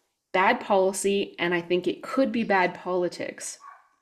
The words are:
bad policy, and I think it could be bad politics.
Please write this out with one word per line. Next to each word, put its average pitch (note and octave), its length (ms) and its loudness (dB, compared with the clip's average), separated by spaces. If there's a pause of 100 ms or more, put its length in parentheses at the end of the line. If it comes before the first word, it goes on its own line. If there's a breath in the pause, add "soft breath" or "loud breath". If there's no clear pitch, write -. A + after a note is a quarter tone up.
(320)
bad G#3 260 4
policy, G3 800 2
and F3 160 0
I E3+ 60 0
think F3+ 260 -2
it - 160 -4
could C4 300 0
be A3+ 100 0
bad F#3 320 2
politics. - 840 -6 (440)